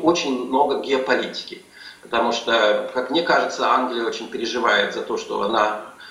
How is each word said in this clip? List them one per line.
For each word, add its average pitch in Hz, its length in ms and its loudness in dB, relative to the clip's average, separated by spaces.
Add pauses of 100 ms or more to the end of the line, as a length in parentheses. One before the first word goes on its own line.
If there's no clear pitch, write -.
очень 135 420 2
много 139 360 2
геополитики. - 840 -2 (380)
Потому 117 280 -2
что, 107 640 2
как 127 160 -4
мне 165 120 2
кажется, 139 460 2
Англия 117 360 2
очень 110 240 -4
переживает 110 640 0
за 110 80 -4
то, 113 140 -4
что 104 260 -6
она 107 380 0 (300)